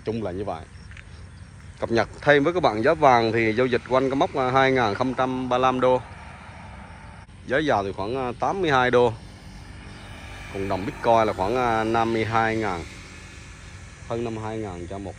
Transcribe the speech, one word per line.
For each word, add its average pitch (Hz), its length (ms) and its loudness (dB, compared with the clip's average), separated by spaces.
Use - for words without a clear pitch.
chung 110 180 -2
là 90 80 -2
như 95 120 -4
vậy. 85 220 -6
Cập 117 120 -4
nhật 113 180 2
thêm 147 220 6
với 170 100 2
các 175 100 0
bạn 110 200 2
giá 151 100 6
vàng 123 380 6
thì 113 220 2
giao 123 140 2
dịch 120 220 0
quanh 131 200 4
cái 135 60 0
mốc, 143 200 0
à, 127 160 0
hai 135 200 6
nghìn 117 240 2
không 127 180 -2
trăm 127 360 -2
ba 123 80 2
mươi 127 40 2
lăm 127 180 4
đô. 127 220 4
Giá 123 100 2
dầu 127 260 2
thì 98 80 -2
khoảng, 101 240 -4
à, 127 240 -2
tám 165 220 0
mươi 160 100 2
hai 127 200 4
đô. 123 220 6
Còn 98 160 -4
đồng 95 160 0
Bitcoin 113 420 4
là 101 60 0
khoảng, 95 220 0
à, 117 280 2
năm 113 300 2
mươi 110 120 0
hai 110 320 2
ngàn, 92 260 -2
hơn 120 160 -4
năm 113 120 -4
mươi 110 80 -8
hai 110 140 -6
ngàn 90 300 -8
cho 95 100 -8
một, 95 220 -8